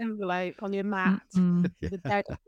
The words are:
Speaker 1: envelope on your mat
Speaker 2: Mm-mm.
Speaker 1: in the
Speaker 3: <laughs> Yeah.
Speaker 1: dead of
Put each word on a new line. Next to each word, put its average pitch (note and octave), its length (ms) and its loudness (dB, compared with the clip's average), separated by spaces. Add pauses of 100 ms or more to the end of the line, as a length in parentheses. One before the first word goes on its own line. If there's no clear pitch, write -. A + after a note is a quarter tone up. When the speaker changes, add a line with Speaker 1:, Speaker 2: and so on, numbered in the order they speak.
Speaker 1:
envelope F#3 600 -4
on G3 100 -4
your G3 120 -2
mat F#3+ 380 2 (140)
Speaker 2:
Mm-mm. - 20 4 (180)
Speaker 1:
in F3 60 4
the F3 100 0
Speaker 3:
<laughs> F3 320 -6
Yeah. - 0 -
Speaker 1:
dead G3+ 260 0
of - 180 -8